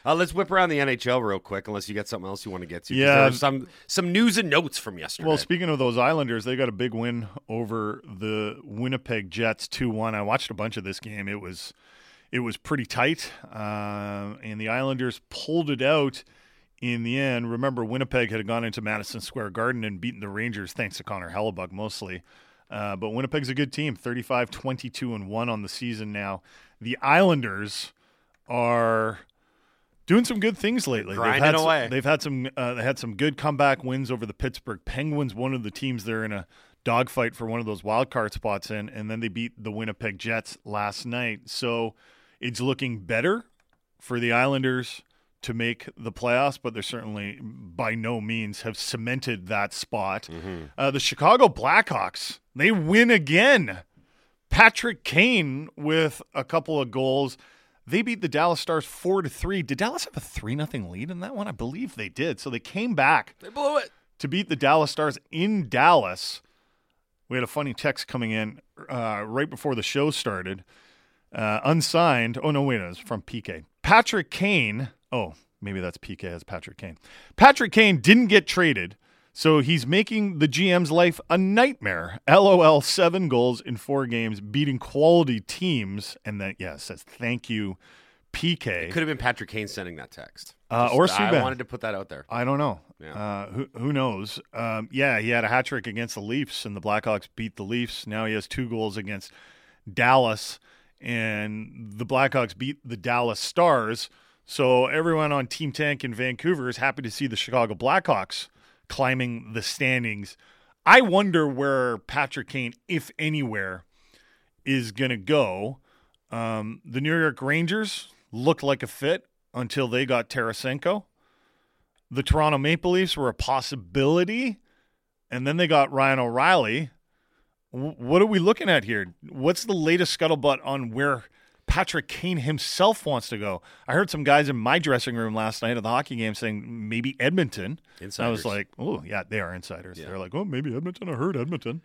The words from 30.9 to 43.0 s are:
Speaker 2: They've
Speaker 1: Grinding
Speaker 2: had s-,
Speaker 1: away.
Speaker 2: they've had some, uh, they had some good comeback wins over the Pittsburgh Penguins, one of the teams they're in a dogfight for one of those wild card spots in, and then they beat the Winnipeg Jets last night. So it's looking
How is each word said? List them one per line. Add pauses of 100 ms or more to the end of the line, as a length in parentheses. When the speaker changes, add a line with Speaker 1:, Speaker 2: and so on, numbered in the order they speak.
Speaker 2:
They've
Speaker 1:
Grinding
Speaker 2:
had
s-,
Speaker 1:
away.
Speaker 2:
they've
had
some,
uh,
they
had
some
good
comeback
wins
over
the
Pittsburgh
Penguins,
one
of
the
teams
they're
in
a (380)
dogfight
for
one
of
those
wild
card
spots
in,
and
then
they
beat
the
Winnipeg
Jets
last
night.
So (460)
it's
looking